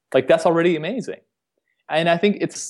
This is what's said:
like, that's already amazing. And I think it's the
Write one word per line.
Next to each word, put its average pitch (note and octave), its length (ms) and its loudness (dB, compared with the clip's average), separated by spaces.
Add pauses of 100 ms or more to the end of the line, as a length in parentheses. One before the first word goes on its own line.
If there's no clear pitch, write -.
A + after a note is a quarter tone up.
(120)
like, C3 160 2
that's E3 200 4
already E3+ 280 2
amazing. F3 460 -8 (640)
And E3 220 0
I E3+ 80 2
think G#3 240 2
it's E3 140 -4
the - 140 -12